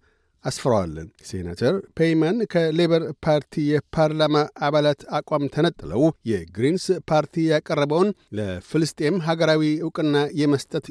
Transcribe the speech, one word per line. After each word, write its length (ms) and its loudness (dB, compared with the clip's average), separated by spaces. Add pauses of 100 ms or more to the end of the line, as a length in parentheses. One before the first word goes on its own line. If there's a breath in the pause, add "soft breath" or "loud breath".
(440)
አስፍረዋል። 480 0 (320)
ሴናተር 500 -2 (180)
ፔይመን 440 2 (100)
ከሌበር 560 2 (180)
ፓርቲ 340 0 (100)
የፓርላማ 680 0 (260)
አባላት 400 2 (100)
አቋም 380 -2
ተነጥለው 540 -2 (220)
የግሪንስ 600 -2 (200)
ፓርቲ 400 0
ያቀረበውን 680 2 (240 soft breath)
ለፍልስጤም 880 -2
ሀገራዊ 420 2 (140)
ዕውቅና 420 -2 (160)
የመስጠት 560 0